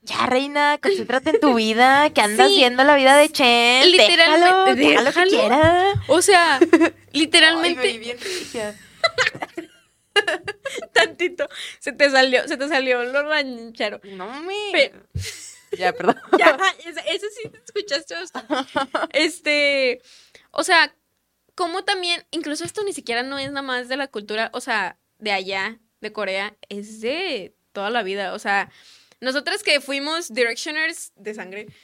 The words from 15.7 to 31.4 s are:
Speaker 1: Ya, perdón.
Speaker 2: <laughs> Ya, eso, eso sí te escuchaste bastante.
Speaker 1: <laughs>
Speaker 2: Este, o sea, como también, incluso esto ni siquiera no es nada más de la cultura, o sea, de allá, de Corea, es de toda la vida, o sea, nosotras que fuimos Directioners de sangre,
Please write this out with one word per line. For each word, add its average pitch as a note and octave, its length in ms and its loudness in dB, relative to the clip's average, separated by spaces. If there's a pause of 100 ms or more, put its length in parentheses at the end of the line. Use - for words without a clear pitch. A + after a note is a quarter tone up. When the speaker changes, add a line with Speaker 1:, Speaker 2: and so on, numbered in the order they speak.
Speaker 1:
Ya, F3+ 160 0
perdón. F3+ 220 0 (120)
Speaker 2:
<laughs> - 100 2
Ya, D#4+ 200 4 (280)
eso, E4 220 -12
eso E4+ 180 -6 (160)
sí A4+ 80 -14
te - 160 -20
escuchaste F4 500 -8
bastante. C#4+ 380 -10 (300)
Speaker 1:
<laughs> - 280 -6
Speaker 2:
Este, C#4+ 920 -2 (500)
o D4+ 120 -4
sea, D#4+ 300 4 (640)
como F4+ 280 -6
también, F#4 480 -4
incluso D4+ 340 -8
esto G#4+ 180 -10
ni G4+ 100 -6
siquiera A#3+ 300 -6
no C#4 160 -10
es C4+ 120 -10
nada C#4 100 -8
más B3+ 260 -8
de C4 100 -6
la C4+ 100 -6
cultura, G#3+ 460 -8
o B3 80 -10
sea, G#3 360 -6 (220)
de G#3+ 120 -6
allá, G3 480 -6 (220)
de G#3+ 120 -12
Corea, G3+ 420 -6 (140)
es G#3+ 320 -14
de C4+ 520 -8 (180)
toda G3+ 180 -8
la A#3 140 -2
vida, F#3+ 300 -8
o G#3 60 -10
sea, G3+ 320 -2 (500)
nosotras D4 420 -4
que D4 180 2
fuimos C#4 520 -8
Directioners D4+ 840 -6
de G#3+ 180 -14
sangre, G3+ 340 -14 (160)